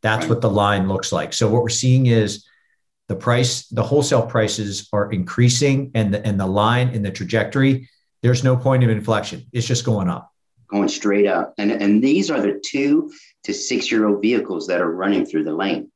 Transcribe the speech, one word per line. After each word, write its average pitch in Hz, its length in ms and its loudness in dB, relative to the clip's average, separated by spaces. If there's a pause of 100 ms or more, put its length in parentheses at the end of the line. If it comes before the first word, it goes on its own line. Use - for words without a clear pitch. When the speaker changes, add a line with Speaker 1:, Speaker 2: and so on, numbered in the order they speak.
Speaker 1:
That's 110 220 0
Speaker 2:
Right. - 80 -6
Speaker 1:
what 113 100 0
the 113 80 2
line 101 380 2
looks 95 240 -4
like. 76 220 -4
So 107 160 0
what 113 120 2
we're 117 80 -2
seeing 127 380 2
is 110 360 2 (640)
the - 60 -4
price, - 520 -2
the 110 160 -2
wholesale 139 420 2
prices 104 680 -2
are 104 200 -2
increasing, 123 840 2
and 104 220 0
the, 101 100 -6
and 101 140 0
the 95 80 -2
line 113 420 2
in 113 140 -4
the 95 80 -4
trajectory, 131 800 0 (340)
there's 123 200 2
no 127 140 4
point 127 260 2
of 117 60 4
inflection. 107 640 -2
It's 117 140 -4
just 120 180 -2
going 101 240 0
up. 76 200 -8 (380)
Speaker 2:
Going 101 200 0
straight 101 400 0
up. 87 300 -2
And, 104 120 0
and 104 320 2
these 156 300 2
are 135 80 0
the 101 260 -2
two 143 460 0 (320)
to 101 100 -6
six-year-old 107 680 0
vehicles 104 460 -2
that 90 120 -2
are 87 100 0
running 98 360 0
through 78 180 -4
the 78 100 -4
lane. 90 420 -4